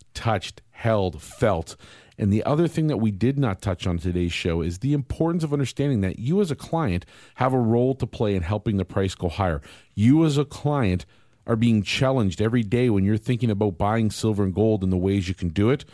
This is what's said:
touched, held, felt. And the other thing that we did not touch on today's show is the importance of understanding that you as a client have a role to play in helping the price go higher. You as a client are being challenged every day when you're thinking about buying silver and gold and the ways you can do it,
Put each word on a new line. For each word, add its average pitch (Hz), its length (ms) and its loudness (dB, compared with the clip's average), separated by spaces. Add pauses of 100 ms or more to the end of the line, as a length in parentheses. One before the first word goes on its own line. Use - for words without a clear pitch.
(140)
touched, - 480 -4 (100)
held, 95 500 0
felt. 95 540 -2 (420)
And 101 140 0
the 104 140 2
other 156 240 2
thing 160 180 -2
that 139 100 0
we 110 140 0
did 117 260 0
not 120 240 -2
touch 92 240 -4
on 87 120 0
today's 87 340 -2
show 85 300 -2
is 87 180 -4
the 139 140 -2
importance 160 500 -2
of 147 80 -4
understanding 139 500 0
that 92 180 -2
you 156 200 0
as 185 120 0
a 127 40 -4
client 117 500 -2 (300)
have 131 180 0
a 131 60 2
role 120 360 2
to 123 120 -4
play 104 260 -2
in 92 100 0
helping 104 340 -2
the 95 80 0
price 98 280 -2
go - 140 -4
higher. 85 340 -2 (320)
You 139 320 4
as 143 120 0
a 147 80 0
client 135 600 0 (400)
are 117 120 0
being 110 260 2
challenged 123 580 0
every 113 220 2
day 120 260 2
when 98 140 2
you're 107 140 2
thinking 120 340 0
about 101 260 0
buying 107 320 2
silver 104 360 0
and 92 100 -2
gold 107 280 2
and 92 80 0
the 92 60 2
ways 95 300 0
you 92 80 -4
can 90 140 -4
do 101 200 2
it, 143 140 0 (100)